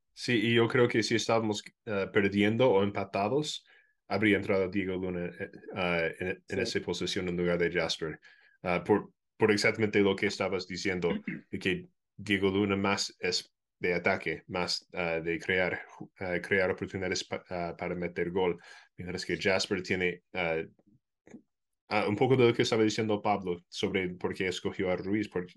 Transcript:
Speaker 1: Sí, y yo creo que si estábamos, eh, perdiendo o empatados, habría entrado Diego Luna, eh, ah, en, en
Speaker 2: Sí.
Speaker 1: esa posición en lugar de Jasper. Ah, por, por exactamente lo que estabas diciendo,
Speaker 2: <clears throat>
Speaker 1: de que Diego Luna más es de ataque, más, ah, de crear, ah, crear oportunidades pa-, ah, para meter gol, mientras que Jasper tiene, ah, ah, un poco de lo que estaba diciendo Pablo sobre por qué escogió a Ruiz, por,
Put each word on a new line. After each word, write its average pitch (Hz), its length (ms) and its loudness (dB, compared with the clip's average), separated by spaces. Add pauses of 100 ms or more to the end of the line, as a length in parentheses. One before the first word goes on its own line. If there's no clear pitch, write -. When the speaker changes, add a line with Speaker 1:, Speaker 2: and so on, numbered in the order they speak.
(140)
Speaker 1:
Sí, 120 280 0
y 117 120 2
yo 113 140 6
creo 123 200 4
que 117 140 2
si 113 140 0
estábamos, 110 460 0 (220)
eh, 98 260 -2
perdiendo 104 600 4
o 98 120 6
empatados, 101 840 -2 (420)
habría 101 300 4
entrado 98 320 2
Diego 95 260 -2
Luna, 90 300 -4
eh, 98 240 -8 (240)
ah, 87 340 0 (100)
en, 92 300 -6
en 95 180 -2
Speaker 2:
Sí. - 120 -4
Speaker 1:
esa - 20 0
posición 90 480 -4
en 87 80 -4
lugar 87 220 0
de 85 120 0
Jasper. 80 480 -4 (440)
Ah, 87 200 -2
por, - 300 0 (240)
por 107 160 4
exactamente 104 480 2
lo 98 160 4
que 104 100 0
estabas 95 400 -2
diciendo, 90 440 -2
Speaker 2:
<clears throat> - 400 -6
Speaker 1:
de 101 80 -8
que 90 280 -4 (300)
Diego 98 340 2
Luna 98 260 2
más 98 440 0
es - 340 -4 (240)
de 90 160 -2
ataque, 87 540 -2
más, 87 440 -4
ah, 85 280 -2
de 82 180 -4
crear, 92 420 0 (380)
ah, 90 240 -4
crear 92 280 2
oportunidades 95 540 -4
pa-, - 240 -8
ah, 87 300 -6
para 90 160 -6
meter 87 360 -4
gol, 87 280 0 (400)
mientras 87 260 -8
que 87 140 -4
Jasper 95 440 0
tiene, 90 400 -2 (120)
ah, 82 260 -2 (1300)
ah, 104 180 2
un 104 100 2
poco 127 200 4
de 120 120 8
lo 117 60 4
que 123 80 0
estaba 117 200 2
diciendo 107 400 2
Pablo 95 460 -2
sobre 92 420 -2
por 90 240 -4
qué 95 140 -2
escogió 92 420 -4
a 90 60 2
Ruiz, 98 320 -2
por, 90 180 -6 (100)